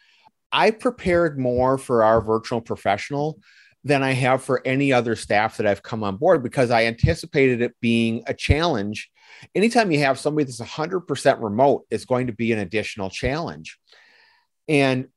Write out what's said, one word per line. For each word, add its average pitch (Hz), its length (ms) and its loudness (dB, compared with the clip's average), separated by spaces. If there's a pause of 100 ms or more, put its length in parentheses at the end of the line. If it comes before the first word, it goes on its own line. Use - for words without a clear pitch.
(520)
I 170 200 4
prepared 175 640 0
more 127 400 2
for 123 260 2
our 113 180 6
virtual 110 400 -2
professional 127 800 -4 (440)
than 135 180 2
I 135 120 0
have 131 280 2
for 127 240 -2
any 135 260 0
other 117 240 2
staff 107 420 0
that 107 100 0
I've 101 160 0
come 110 200 -8
on 98 140 -4
board 156 240 2
because 123 300 -2
I 113 140 4
anticipated 131 760 0
it 120 200 -2
being 117 440 0
a 131 80 -6
challenge. 131 800 -2 (420)
Anytime 220 380 2
you 147 80 2
have 135 180 2
somebody 151 280 -2
that's 127 140 -10
a 117 60 -10
hundred 170 360 -6
percent 139 400 0
remote, 117 500 2
it's 110 140 -4
going 127 200 -2
to 120 80 -6
be 117 180 -2
an 113 60 -2
additional 98 540 -6
challenge. 123 640 -8 (920)
And 135 500 2